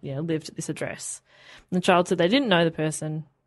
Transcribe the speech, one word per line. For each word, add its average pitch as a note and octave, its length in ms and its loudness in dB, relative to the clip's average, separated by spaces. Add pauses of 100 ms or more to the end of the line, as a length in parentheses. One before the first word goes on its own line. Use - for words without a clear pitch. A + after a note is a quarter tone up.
you C#3 100 -10
know, C3+ 100 -6
lived D#3+ 260 -4
at - 80 -16
this - 120 -8
address. - 540 -8 (480)
And F3+ 60 -2
the F3+ 40 2
child F3 280 4
said F3+ 100 0
they F3 80 4
didn't B3+ 220 2
know E3+ 160 4
the D#3+ 80 2
person D#3 520 -4 (220)